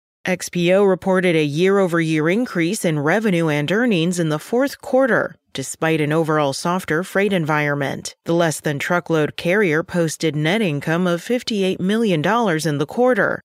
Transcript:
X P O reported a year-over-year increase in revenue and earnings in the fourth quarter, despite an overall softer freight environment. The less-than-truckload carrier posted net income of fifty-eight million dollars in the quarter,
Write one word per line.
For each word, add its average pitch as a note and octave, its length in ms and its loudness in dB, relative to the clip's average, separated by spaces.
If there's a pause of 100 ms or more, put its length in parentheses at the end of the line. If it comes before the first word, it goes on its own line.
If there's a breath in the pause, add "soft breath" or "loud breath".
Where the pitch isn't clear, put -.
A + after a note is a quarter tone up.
(260)
X F3+ 240 -4
P F3 240 2
O G3+ 100 6
reported F#3 520 2
a D#3 100 2
year-over-year E3 840 2
increase F#3+ 560 -2
in D#3 160 0
revenue E3+ 480 0
and D3 240 0
earnings F#3 480 0
in D#3+ 100 0
the D3+ 100 -2
fourth C4 420 -2
quarter, B3+ 540 0 (180)
despite D#3+ 480 -2
an D3 100 0
overall D3+ 400 0
softer F3 520 -2
freight G3 280 0
environment. D3 840 -2 (100)
The E3+ 80 -2
less-than-truckload D#3+ 1040 0
carrier F3 460 0
posted E3 520 -2
net E3 280 0
income D#3+ 420 0
of E3+ 160 0
fifty-eight G#3 580 -2
million F#3+ 440 0
dollars F3+ 420 0
in D3 140 0
the D3+ 80 -2
quarter, A#3+ 580 0